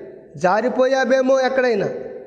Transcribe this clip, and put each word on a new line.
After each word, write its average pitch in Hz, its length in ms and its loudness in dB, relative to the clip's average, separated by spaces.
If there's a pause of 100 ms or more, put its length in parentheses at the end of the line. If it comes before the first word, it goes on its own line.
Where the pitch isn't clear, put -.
(380)
జారిపోయావేమో 254 1000 2
ఎక్కడైనా, 247 500 0 (380)